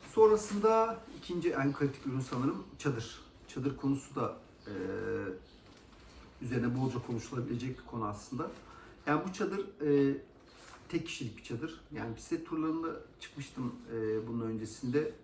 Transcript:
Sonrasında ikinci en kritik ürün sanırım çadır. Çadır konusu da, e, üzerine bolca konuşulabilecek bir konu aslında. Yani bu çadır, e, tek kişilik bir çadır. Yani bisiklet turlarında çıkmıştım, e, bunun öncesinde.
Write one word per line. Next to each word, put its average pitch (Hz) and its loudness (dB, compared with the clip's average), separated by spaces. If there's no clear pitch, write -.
Sonrasında 220 6
ikinci 170 0
en 139 2
kritik 139 0
ürün 131 0
sanırım 135 0
çadır. - -2
Çadır 135 -4
konusu 139 0
da, 120 -2
e, 104 -8
üzerine 120 0
bolca 127 0
konuşulabilecek 120 -4
bir - -18
konu 113 -4
aslında. - -6
Yani 147 2
bu 185 -6
çadır, 196 -2
e, 139 6
tek - -2
kişilik - -6
bir - -18
çadır. - -8
Yani 110 -6
bisiklet - -4
turlarında 160 -2
çıkmıştım, - -8
e, 110 0
bunun 117 -2
öncesinde. 113 0